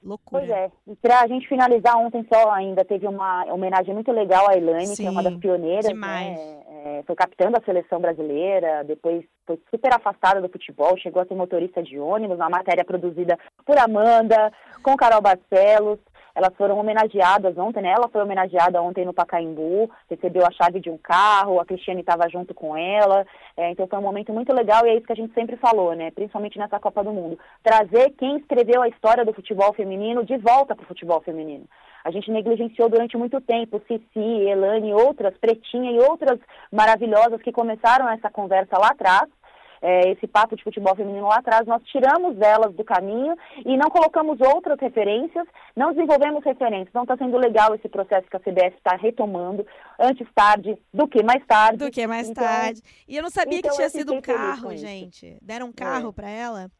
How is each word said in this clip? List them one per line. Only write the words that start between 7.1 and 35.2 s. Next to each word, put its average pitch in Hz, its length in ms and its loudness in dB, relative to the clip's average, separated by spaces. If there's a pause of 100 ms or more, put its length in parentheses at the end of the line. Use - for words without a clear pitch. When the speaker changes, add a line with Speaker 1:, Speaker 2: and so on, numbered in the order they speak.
Speaker 2:
capitã 180 340 0
da 220 140 0
seleção 175 340 -2
brasileira, 165 880 -4
depois 165 400 -6 (220)
foi 165 120 -8 (120)
super 247 240 0
afastada 196 480 0
do 185 80 -6
futebol, 185 480 -2
chegou 180 240 -4
a - 20 -2
ser 185 100 -10
motorista 180 480 -6
de 151 160 -14
ônibus, 185 380 -4
uma 165 140 -4
matéria 180 340 0
produzida 175 540 -4 (260)
por 285 140 4
Amanda, 220 760 4 (300)
com 269 120 4
Carol 233 280 4
Barcelos. 208 760 4 (380)
Elas 185 220 0
foram 202 200 2
homenageadas 202 800 2
ontem, 214 240 -4
né? 185 120 -2
Ela 233 160 2
foi 220 120 -4
homenageada 185 640 0
ontem 180 220 -4
no 180 100 -8
Pacaembu, 170 760 -2 (220)
recebeu 175 340 0
a 175 60 4
chave 175 300 0
de 170 100 -10
um 160 80 -12
carro, 190 640 2
a 175 40 -2
Cristiane 185 380 -8
tava 170 260 0
junto 180 240 -10
com 156 240 -10
ela. 196 480 2 (320)
É, 170 140 -4
então 185 160 -6
foi 196 140 -8
um - 20 -8
momento 202 300 -8
muito 247 200 -4
legal 226 320 2
e 233 60 4
é 220 60 2
isso 226 100 -4
que 233 60 -6
a 220 40 -4
gente 226 160 -12
sempre 233 240 -6
falou, 208 380 0
né? 165 160 -8
Principalmente 208 480 -10
nessa 208 220 -6
Copa 202 240 -4
do 214 80 -6
Mundo. 165 260 -8 (240)
Trazer 220 560 4
quem 269 200 -4
escreveu 240 440 2
a 240 60 2
história 233 360 2
do 220 80 -2
futebol 196 400 0
feminino 208 540 -4
de 262 100 -4
volta 240 380 2
pro 208 120 -18
futebol 170 360 -4
feminino. 156 440 -12 (360)
A 160 80 -6
gente 196 200 -8
negligenciou 226 600 -2
durante 233 260 0
muito 240 240 -4
tempo, 233 460 -4
Cici, 226 320 -10
Elane, 208 720 -2
outras, 214 460 0